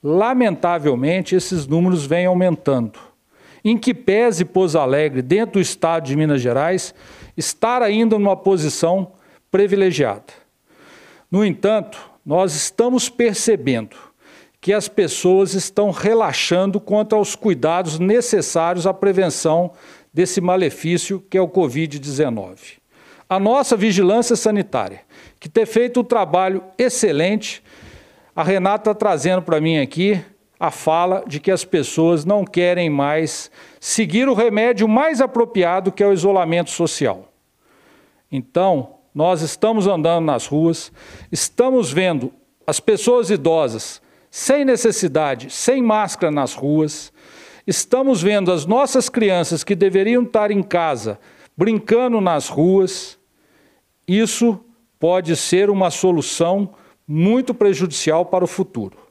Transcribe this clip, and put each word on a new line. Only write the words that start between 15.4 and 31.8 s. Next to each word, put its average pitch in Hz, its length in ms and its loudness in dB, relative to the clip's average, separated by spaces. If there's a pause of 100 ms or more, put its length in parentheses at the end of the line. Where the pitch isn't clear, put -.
estão 202 360 0
relaxando 190 920 0
quanto 214 340 0
aos 208 200 0
cuidados 165 640 -2
necessários 180 880 0
à 190 80 0
prevenção 180 760 0 (400)
desse 180 280 0
malefício 180 880 -2
que - 80 -2
é 190 40 4
o 175 80 2
covid 151 500 -2
dezenove. 131 800 -6 (500)
A 185 120 0
nossa 240 360 2
vigilância 202 600 2
sanitária, 131 640 -4 (400)
que - 80 -18
tem 220 180 2
feito 240 320 0
um 240 60 0
trabalho 190 580 -2 (160)
excelente, 208 840 -2 (760)
a 160 80 -2
Renata 196 480 0
tá - 20 0
trazendo 185 480 0
pra 160 180 0
mim 160 180 2
aqui 170 440 0 (380)
a 160 100 -2
fala 180 560 0
de 147 140 -10
que 185 100 0
as 185 140 0
pessoas 160 600 0